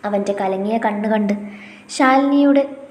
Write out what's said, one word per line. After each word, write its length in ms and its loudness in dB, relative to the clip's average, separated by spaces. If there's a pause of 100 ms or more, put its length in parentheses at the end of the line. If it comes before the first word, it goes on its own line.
അവൻ്റെ 320 -2
കലങ്ങിയ 440 -2
കണ്ണ് 280 -2
കണ്ട് 220 0 (640)
ശാലിനിയുടെ 640 4 (280)